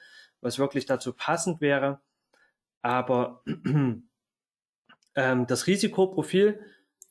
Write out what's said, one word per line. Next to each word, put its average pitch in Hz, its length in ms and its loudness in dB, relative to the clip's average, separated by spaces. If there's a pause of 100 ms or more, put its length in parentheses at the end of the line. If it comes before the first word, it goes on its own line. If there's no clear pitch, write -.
(420)
was 120 180 -4
wirklich 139 260 -2
dazu 127 280 -2
passend 165 480 -4
wäre, 139 400 0 (800)
aber, 123 640 -2
<clears throat> - 1700 -6
ähm, 127 320 2
das 127 200 -2
Risikoprofil 190 920 2 (520)